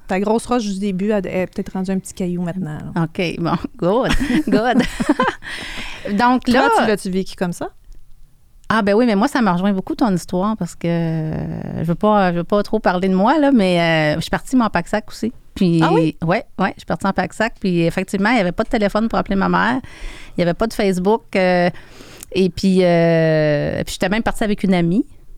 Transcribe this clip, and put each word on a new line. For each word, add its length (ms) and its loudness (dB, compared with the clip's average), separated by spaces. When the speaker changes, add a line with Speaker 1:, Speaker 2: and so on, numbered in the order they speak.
Speaker 1:
Ta 140 -2
grosse 260 0
roche 200 0
du 120 -4
début, 320 -2
elle, 160 -2
elle 160 -6
est 60 -4
peut-être 260 -8
rendue 160 -4
un 80 -2
petit 160 -8
caillou 300 -4
maintenant, 340 -6
là. 120 0
Speaker 2:
OK, 340 -4
bon, 160 0
<laughs> 140 -12
good, 320 0
good. 360 2
<laughs> 40 0
Donc 300 2
Speaker 1:
Toi, 80 2
Speaker 2:
là 240 4
Speaker 1:
tu 100 2
l'as-tu 220 -2
vécu 260 -4
comme 180 -2
ça ? 160 -10
Speaker 2:
Ah 120 2
ben 140 2
oui, 100 4
mais 100 4
moi, 140 2
ça 120 0
me 80 2
rejoint 220 2
beaucoup 240 -4
ton 180 2
histoire 440 -2
parce 180 -6
que, 120 -6
euh, 920 -4
je 60 -4
veux 100 0
pas, 380 2
je 60 -2
veux 40 -2
pas 200 0
trop 160 -2
parler 280 0
de 80 2
moi, 240 4
là, 140 4
mais, 260 4
euh, 40 -2
je 60 -2
suis 60 -10
partie, 280 -2
moi, 80 4
en 40 0
pack-sac 400 -4
aussi. 220 -6
Puis, 260 2
Speaker 1:
Ah 120 4
oui ? 300 2
Speaker 2:
ouais, 220 0
ouais, 160 -2
je 60 -20
suis 40 -20
partie 220 -4
en 60 0
pack-sac. 480 -4
Puis 220 0
effectivement, 460 0
il 80 2
y 40 2
avait 100 0
pas 140 -2
de 40 -8
téléphone 380 0
pour 100 -4
appeler 200 0
ma 120 2
mère. 300 2
Il 40 2
y 20 2
avait 100 2
pas 140 -2
de 60 -8
Facebook, 500 0
euh, 320 4
et 160 2
puis, 340 2
euh, 1040 2
puis 80 -10
j'étais 160 -2
même 120 0
partie 220 -2
avec 200 -2
une 100 2
amie. 320 2